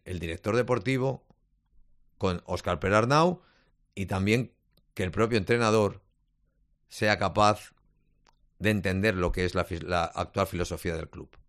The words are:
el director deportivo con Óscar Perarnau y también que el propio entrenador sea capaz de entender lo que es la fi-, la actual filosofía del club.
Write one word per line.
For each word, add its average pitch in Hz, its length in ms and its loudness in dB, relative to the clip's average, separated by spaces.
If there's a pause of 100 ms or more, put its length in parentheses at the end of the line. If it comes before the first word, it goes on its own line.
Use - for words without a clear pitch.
el 90 140 -8
director 82 360 -2
deportivo 127 720 -2 (920)
con 90 260 -2
Óscar 90 340 -4
Perarnau 131 600 2 (540)
y 95 100 -6
también 104 480 0 (400)
que - 80 -6
el 92 80 -2
propio 110 300 2
entrenador 110 640 2 (840)
sea 104 280 0
capaz 104 560 2 (840)
de 104 100 0
entender 98 460 0
lo 87 160 2
que 90 140 0
es 87 100 -2
la 87 80 2
fi-, 87 160 -6
la 87 240 -2
actual 90 420 -2
filosofía 85 500 -4
del 78 140 -8
club. - 260 -18 (140)